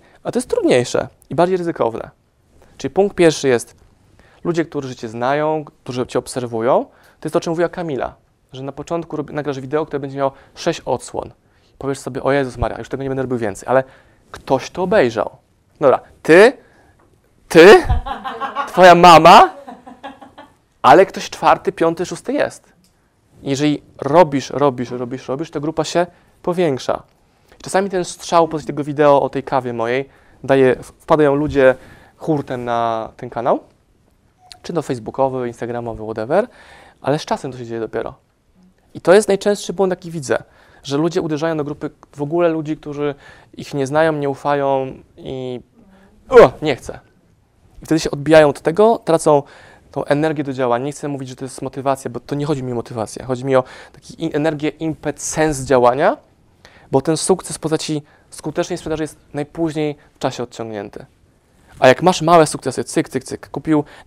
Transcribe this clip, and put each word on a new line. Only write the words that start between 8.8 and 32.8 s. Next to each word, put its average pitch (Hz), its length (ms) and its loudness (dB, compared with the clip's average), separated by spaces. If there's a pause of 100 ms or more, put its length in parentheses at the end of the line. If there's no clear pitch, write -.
rob-, 147 160 -8
nagrasz 139 280 -8
wideo, 151 260 -4
które 143 140 -8
będzie 139 180 -10
miało 139 140 -2 (220)
sześć - 260 -4
odsłon. - 500 -6 (480)
Powiesz 135 200 -6
sobie: 127 240 -10
"O 135 100 0
Jezus 131 240 -2
Maria, 110 220 -4
już 117 100 -14
tego 135 140 -8
nie 135 60 -6
będę 135 140 -4
robił 127 160 -4
więcej", 104 300 -6
ale 131 160 2 (460)
ktoś - 400 -4
to 175 120 -8
obejrzał. 147 480 0 (500)
Dobra, 127 200 4 (220)
ty, 196 300 8 (960)
ty, 196 340 10 (840)
twoja 180 280 8
mama, 175 600 10 (1300)
ale 160 240 8
ktoś - 240 -12
czwarty, 165 420 0
piąty, 165 340 -2
szósty - 260 -10
jest. - 400 -6 (680)
Jeżeli 143 400 -2 (160)
robisz, 147 520 2
robisz, 135 400 -2
robisz, 123 380 -10
robisz, 147 220 -8
to 151 100 -8
grupa 156 240 -4
się 175 220 -2 (360)
powiększa. 170 600 -2 (600)
Czasami 190 280 -2
ten 180 140 -4
strzał 165 440 0
po 160 100 -6
tego 147 260 -8
wideo 143 380 4
o 131 60 -2
tej 135 140 -6
kawie 123 300 -4
mojej 120 360 -4 (360)
daje, 135 320 4
w-, - 220 -18
wpadają 147 360 2
ludzie 135 400 4 (420)
hurtem 135 480 -6
na 117 520 -2